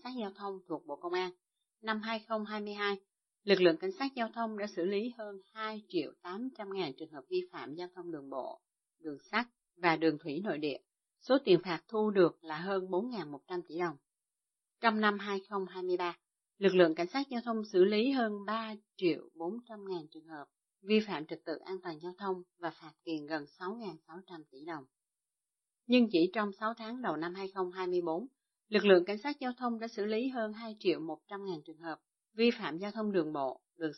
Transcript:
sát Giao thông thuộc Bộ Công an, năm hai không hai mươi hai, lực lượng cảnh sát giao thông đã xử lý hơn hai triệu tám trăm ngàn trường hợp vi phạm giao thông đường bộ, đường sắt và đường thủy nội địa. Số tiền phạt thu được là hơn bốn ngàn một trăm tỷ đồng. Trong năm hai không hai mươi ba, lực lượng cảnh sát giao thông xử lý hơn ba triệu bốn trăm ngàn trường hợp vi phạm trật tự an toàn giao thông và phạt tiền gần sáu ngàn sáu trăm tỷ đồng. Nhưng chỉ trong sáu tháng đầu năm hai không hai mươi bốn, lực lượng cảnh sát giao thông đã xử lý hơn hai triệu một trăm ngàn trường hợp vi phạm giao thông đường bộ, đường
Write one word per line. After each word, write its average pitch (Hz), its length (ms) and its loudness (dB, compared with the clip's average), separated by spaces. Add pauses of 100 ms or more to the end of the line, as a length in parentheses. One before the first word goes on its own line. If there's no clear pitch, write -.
sát 247 60 -10 (100)
Giao 196 160 -4
thông 196 320 -8
thuộc 160 180 -6
Bộ 143 100 -8
Công 175 180 -6
an, 180 180 0 (500)
năm 220 200 -2
hai 226 260 -4
không 214 180 -2
hai 214 160 -6
mươi 208 120 -6
hai, 202 260 0 (440)
lực 190 180 6
lượng 165 160 8
cảnh 185 220 -4
sát 269 160 -4
giao 226 180 -2
thông 220 240 -4
đã 202 180 -2
xử 170 100 0
lý 208 320 -2
hơn 202 240 -12 (120)
hai 220 340 -8
triệu 156 240 -4 (100)
tám 208 360 -6
trăm 196 160 -8
ngàn 170 240 -4
trường 160 140 -12
hợp 143 180 -14
vi 180 120 0 (100)
phạm 139 240 -10
giao 175 200 -8
thông 175 160 -12
đường 139 180 -10
bộ, 135 320 -8 (380)
đường 151 180 -8 (140)
sắt 233 160 -2 (300)
và 170 180 4
đường 156 220 4
thủy 156 260 -6
nội 170 140 -2
địa. 147 200 -2 (440)
Số 262 240 4
tiền 180 180 8
phạt 170 240 -4
thu 214 240 0
được 180 320 6
là 156 140 -8
hơn 185 320 -2
bốn 196 200 0
ngàn 170 220 -6
một 139 160 -12
trăm 180 200 -4
tỷ 156 120 -6
đồng. 165 160 -2 (840)
Trong 214 200 4
năm 208 180 4
hai 202 300 -4
không 196 160 -2
hai 185 180 -8
mươi 180 140 2
ba, 175 200 -2 (400)
lực 190 180 6
lượng 165 200 8
cảnh 175 120 0
sát 277 220 -2
giao 240 160 -4
thông 226 200 -2
xử 185 180 6
lý 214 280 4
hơn 214 340 0
ba 220 300 -4 (200)
triệu 170 400 0
bốn 170 220 -6 (120)
trăm 214 100 -14 (100)
ngàn 165 220 -6
trường 160 140 -20
hợp 151 200 -14 (360)
vi 214 260 4
phạm 156 180 -4
trật 160 200 -8
tự 156 120 -6
an 190 260 -8
toàn 160 160 -8
giao 180 180 -10
thông 190 240 -4 (180)
và 165 220 -6
phạt 156 120 -20 (100)
tiền 151 240 -6
gần 151 200 -6
sáu 185 280 -10
ngàn 202 200 -10 (120)
sáu 165 180 -18
trăm 160 260 -18
tỷ 139 140 -20
đồng. 156 180 -8 (1040)
Nhưng 240 240 6
chỉ 180 220 6
trong 208 260 0
sáu 220 140 -2
tháng 233 280 -10
đầu 170 160 -2
năm 170 180 -4
hai 190 180 -8
không 185 180 -4
hai 185 160 -6
mươi 180 140 2
bốn, 170 260 -2 (420)
lực 208 160 4
lượng 190 200 10
cảnh 208 120 -2
sát 285 220 -6
giao 254 180 -2
thông 240 220 -4
đã 226 80 -6
xử 208 180 -4
lý 220 220 0
hơn 220 260 -4
hai 220 260 -12
triệu 160 200 2
một 156 280 -8
trăm 202 180 -10
ngàn 170 200 -6
trường 156 140 -18
hợp 165 180 -10 (360)
vi 233 260 6
phạm 160 180 -4
giao 202 140 -6
thông 214 200 -2
đường 156 220 2
bộ, 135 280 -4 (160)
đường 156 200 -2